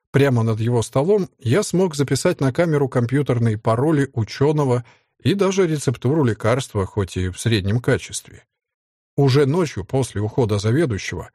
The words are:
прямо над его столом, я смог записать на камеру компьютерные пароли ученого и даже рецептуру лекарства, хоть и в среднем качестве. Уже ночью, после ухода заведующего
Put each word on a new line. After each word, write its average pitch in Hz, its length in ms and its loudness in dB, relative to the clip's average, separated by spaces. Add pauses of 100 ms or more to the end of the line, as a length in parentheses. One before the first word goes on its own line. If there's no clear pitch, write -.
(100)
прямо 131 320 2
над 110 180 0
его 117 220 0
столом, 165 560 0
я 156 240 2
смог 175 320 0
записать 143 460 0
на 135 120 0
камеру 147 360 2
компьютерные 120 680 0
пароли 135 560 0
ученого 135 720 0 (380)
и 135 100 2
даже 190 340 2
рецептуру 143 580 0
лекарства, 110 600 0
хоть 95 320 -4
и 92 140 -2
в 90 100 -12
среднем 110 400 0
качестве. - 640 -4 (720)
Уже 139 300 4
ночью, 143 380 -2
после 131 360 -4
ухода 107 380 0
заведующего 107 760 -2